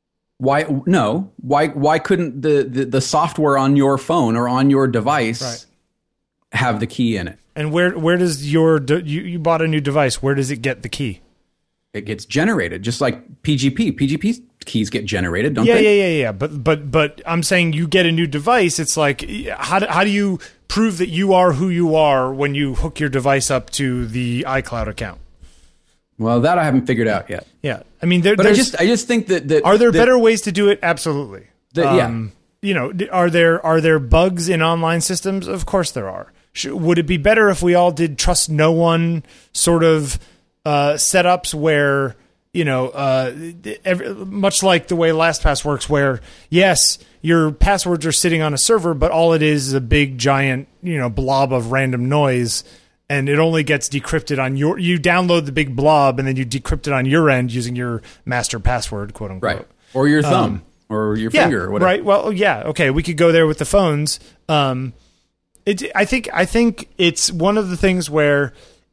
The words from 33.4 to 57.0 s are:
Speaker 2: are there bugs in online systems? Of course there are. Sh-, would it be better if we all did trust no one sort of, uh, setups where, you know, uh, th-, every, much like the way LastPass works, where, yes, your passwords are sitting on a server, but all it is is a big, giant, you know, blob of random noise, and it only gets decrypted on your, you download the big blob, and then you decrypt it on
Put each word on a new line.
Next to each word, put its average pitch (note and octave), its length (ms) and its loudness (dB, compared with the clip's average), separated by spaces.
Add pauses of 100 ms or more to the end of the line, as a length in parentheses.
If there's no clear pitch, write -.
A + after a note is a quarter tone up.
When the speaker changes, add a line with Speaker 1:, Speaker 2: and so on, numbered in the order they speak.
Speaker 2:
are D#3+ 160 2
there D#3+ 160 4
bugs E3 520 2
in E3+ 120 0
online E3 400 0
systems? F#3+ 460 -4
Of F#3+ 180 -6
course F#3 260 -2
there G2 180 -8
are. F#2 220 -14 (200)
Sh-, - 160 -8
would E3+ 320 0
it D#3+ 80 0
be F3 100 0
better G#3 320 4
if F#3 140 0
we F3 100 4
all F3 180 4
did D#3 280 -2
trust - 300 0
no D#3 240 2
one E3 500 0 (300)
sort E3+ 300 2
of, D#3 360 2 (460)
uh, D3 300 2
setups F3+ 580 0
where, C#3+ 640 0 (360)
you E3+ 120 -2
know, C3 240 -2
uh, C3 420 -2
th-, E3+ 540 -14
every, F#3 280 -4
much G3 480 -2
like F3+ 280 2
the F3+ 80 -2
way E3 140 2
LastPass D#3+ 520 0
works, C#3+ 260 -4
where, C#3 300 0 (300)
yes, F3 480 2 (240)
your D#3+ 300 2
passwords F3 540 0
are D#3+ 60 -2
sitting E3 300 0
on D3+ 120 -2
a C#3 40 -4
server, F3 360 2
but D3+ 160 0
all E3 220 2
it D#3+ 100 2
is D3+ 280 2
is C3+ 40 -4
a C3+ 60 0
big, C3+ 380 0
giant, C3+ 500 0 (160)
you E3+ 140 -4
know, B2 120 -2
blob C3 440 0
of A#2 180 -2
random B2+ 380 0
noise, C3 560 0 (440)
and C#3 200 -2
it D3 100 2
only D#3+ 240 2
gets C#3+ 260 -2
decrypted C#3+ 540 -4
on C3 140 -4
your, D3+ 200 0
you F3 220 0
download F3 460 2
the C#3+ 60 -10
big C3+ 240 -4
blob, C#3 440 4
and C3+ 80 -2
then C3 80 -2
you C3 100 -2
decrypt B2 420 -4
it C#3+ 60 -2
on C3 120 0